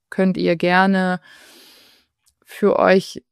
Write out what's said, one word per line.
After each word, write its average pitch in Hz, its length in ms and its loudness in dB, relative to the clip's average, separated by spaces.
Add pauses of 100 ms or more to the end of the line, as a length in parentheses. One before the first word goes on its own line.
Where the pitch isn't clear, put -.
(120)
könnt 190 260 -2
ihr 175 200 -2
gerne 185 640 0 (1300)
für - 320 -2
euch - 540 0